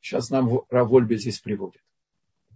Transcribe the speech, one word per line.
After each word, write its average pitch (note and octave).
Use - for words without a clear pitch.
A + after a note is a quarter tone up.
сейчас C3
нам C3
в-, B2
Рав B2
Вольбе A#2
здесь G#2+
приводит. G2